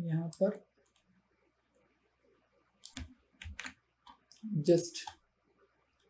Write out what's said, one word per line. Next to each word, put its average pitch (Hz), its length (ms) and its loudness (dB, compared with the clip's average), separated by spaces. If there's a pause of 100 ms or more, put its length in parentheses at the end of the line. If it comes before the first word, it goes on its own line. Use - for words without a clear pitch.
यहाँ 165 300 0 (120)
पर, 202 220 2 (4000)
just - 580 2 (880)